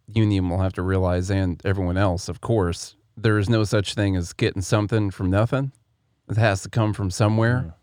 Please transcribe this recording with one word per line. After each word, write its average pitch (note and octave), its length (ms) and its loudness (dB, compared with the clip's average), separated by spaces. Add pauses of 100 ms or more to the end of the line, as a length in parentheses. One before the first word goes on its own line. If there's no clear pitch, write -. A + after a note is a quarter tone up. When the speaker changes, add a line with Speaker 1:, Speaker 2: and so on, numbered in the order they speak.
Speaker 1:
union G#2 420 2
will F2+ 120 0
have F#2 120 -2
to F#2 80 -4
realize, F2+ 480 0
and F#2+ 360 -2
everyone F#2 320 0
else, F#2 320 0
of E2 120 -12
course. F#2+ 540 -2 (240)
There G#2+ 200 2
is G2+ 100 0
no A2+ 140 2
such G#2 320 -2
thing G2+ 200 0
as F2 180 -4
getting - 280 -2
something G#2+ 480 0
from F#2 220 -4
nothing. B2+ 400 0 (580)
It G#2+ 80 -4
has G#2+ 240 2
to - 80 -14
come G#2+ 240 0
from G2 160 -4
somewhere. A2 580 2
Speaker 2:
Mm. E2 160 -14